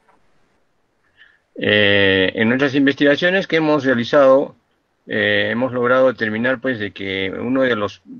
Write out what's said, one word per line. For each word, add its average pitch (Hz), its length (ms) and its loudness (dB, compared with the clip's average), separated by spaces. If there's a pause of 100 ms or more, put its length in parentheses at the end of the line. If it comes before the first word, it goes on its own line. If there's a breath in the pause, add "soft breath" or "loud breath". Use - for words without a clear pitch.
(1600 soft breath)
Eh, 101 800 2
en 113 140 0
nuestras 131 260 0
investigaciones 147 720 0
que 165 80 -4
hemos 151 280 0
realizado, 135 720 2 (520)
eh, 104 440 -2
hemos 120 200 -4
logrado 127 380 2
determinar, 117 520 -4
pues, 127 160 -4
de 101 140 -8
que 95 440 -6
uno 123 280 -2
de 120 120 0
los 104 280 -8 (160)